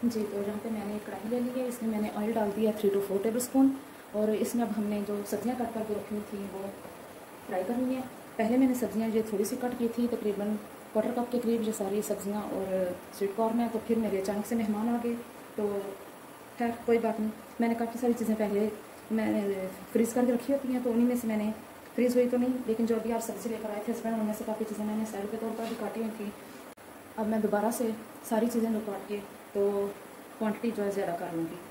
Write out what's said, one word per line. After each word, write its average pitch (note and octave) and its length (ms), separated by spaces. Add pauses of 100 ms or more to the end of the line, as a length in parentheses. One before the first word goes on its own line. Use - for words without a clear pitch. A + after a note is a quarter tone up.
जी, A3+ 180
तो G3+ 160
यहाँ G#3 200
पे A3+ 120
मैंने G#3 260
एक G#3 100
कढ़ाई G3+ 240
ले B3 100
ली A#3+ 120
है, B3+ 160
इसमें A3+ 220
मैंने G#3+ 280
ऑयल G#3+ 160
डाल G#3 180
दिया G#3+ 220
थ्री G#3+ 160
to G3 120
फ़ोर G3 220
टेबल A3+ 180
स्पून C4+ 340 (400)
और G#3+ 200
इसमें A#3 280
अब G#3+ 100
हमने G#3 280
जो G3+ 240
सब्जियाँ A#3 320
कट A#3 160
करके G#3+ 200
रखी G#3 360
थी G#3+ 80 (160)
वो G3 80 (880)
फ्राई F#3 160
करनी B3+ 320
है। C4 60 (360)
पहले A3+ 200
मैंने B3+ 180
सब्जियाँ A3+ 340
ये A3 220
थोड़ी G#3 140
सी A#3+ 120
कट B3 220
की A#3 100
थी, A#3+ 180
तकरीबन G#3 480 (380)
क्वार्टर A3 200
कप A#3+ 180
के A#3+ 80
करीब A3 240
ये G#3+ 100
सारी G3+ 300
सब्जियाँ G3+ 400
और F#3+ 520 (220)
स्वीट G3 200
कॉर्न A3+ 220
है। A#3 100
तो A3 180
फिर A3+ 120
मेरे G3 220
अचानक G#3 240
से A#3+ 100
मेहमान G#3+ 340
आ A#3+ 100
गए, A#3+ 140 (440)
तो G#3 100 (920)
खैर A#3 140 (120)
कोई A#3 140
बात A3 200
नहीं, G#3+ 120 (300)
मैंने A#3 140
काफ़ी A#3 240
सारी A#3+ 140
चीज़ें G#3+ 240
पहले G#3 320 (440)
मैंने G#3 540 (260)
फ्रीज A3+ 200
करके B3 200
रखी A#3+ 200
होती C4 200
हैं, B3 100
तो B3+ 60
उन्हीं A#3 180
में B3 100
से A#3 100
मैंने G#3+ 260 (420)
फ्रीज B3 200
हुई B3 120
तो B3 100
नहीं, B3+ 160 (140)
लेकिन A3+ 200
जो A3+ 80
अभी A3 160
आप A3+ 100
सब्ज़ी A3 280
लेकर G#3+ 220
आए G#3 160
थे A#3+ 40
हस्बैंड, A3+ 240
उनमें G#3+ 180
से G#3+ 120
काफ़ी A3 200
चीज़ें G#3+ 200
मैंने G#3+ 220
साइड G3+ 240
के A3+ 60
तौर A3+ 140
पर A3+ 140
भी A3+ 120
काटी G#3+ 220
हुई A3 120
थी। G#3 200 (840)
अब A3 100
मैं A3 140
दोबारा G#3 320
से A3+ 200 (360)
सारी A3+ 200
चीज़ें A3+ 240
जो G#3+ 80
काट G3 260
के G#3 100 (360)
तो G3+ 100 (720)
क्वांटिटी A3 340
जो G#3 120
है G3+ 80
ज़्यादा F#3+ 240
कर F3 200
लूँगी। E3 240 (120)